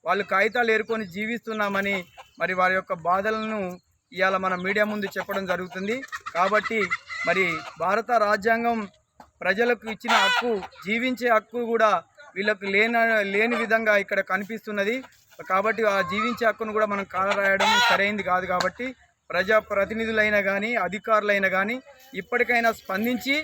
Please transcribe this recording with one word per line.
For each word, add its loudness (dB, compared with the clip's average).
వాళ్ళు 0
కాగితాలు 0
ఏరుకొని -2
జీవిస్తున్నామని -4
మరి -2
వారి 2
యొక్క -2
బాధలను -2
ఇవాళ 0
మన 0
మీడియా 0
ముందు -4
చెప్పడం -6
జరుగుతుంది. -4
కాబట్టి 0
మరి 2
భారత 0
రాజ్యాంగం 2
ప్రజలకు 0
ఇచ్చిన -2
హక్కు, 4
జీవించే -2
హక్కు 0
కూడా 4
వీళ్ళకు -2
లేన-, 2
లేని 0
విధంగా 2
ఇక్కడ 0
కనిపిస్తున్నది. -4
కాబట్టి 2
ఆ 2
జీవించే -2
హక్కును -2
కూడా 2
మనం -2
కాలరాయడం 0
సరైంది 0
కాదు. 0
కాబట్టి -2
ప్రజాప్రతినిధులైనా 0
కానీ, -2
అధికారులైనా 0
కానీ 0
ఇప్పటికైనా 0
స్పందించి -2